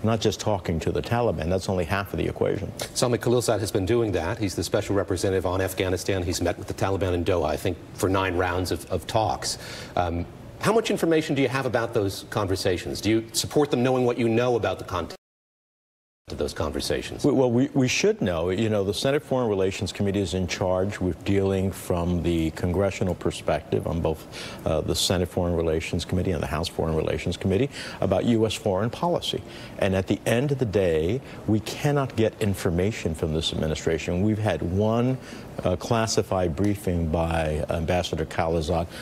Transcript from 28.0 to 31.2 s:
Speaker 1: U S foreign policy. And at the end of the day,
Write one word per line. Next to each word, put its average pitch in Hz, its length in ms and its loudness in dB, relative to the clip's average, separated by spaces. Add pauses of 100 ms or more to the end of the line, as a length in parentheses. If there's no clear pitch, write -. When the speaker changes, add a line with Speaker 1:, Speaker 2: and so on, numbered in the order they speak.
Speaker 1:
U 110 200 4
S 107 80 -2
foreign 104 380 0
policy. - 500 -2 (380)
And 95 160 2
at 95 100 2
the - 220 0
end 123 240 2
of 135 80 -2
the 131 60 2
day, 92 540 2 (280)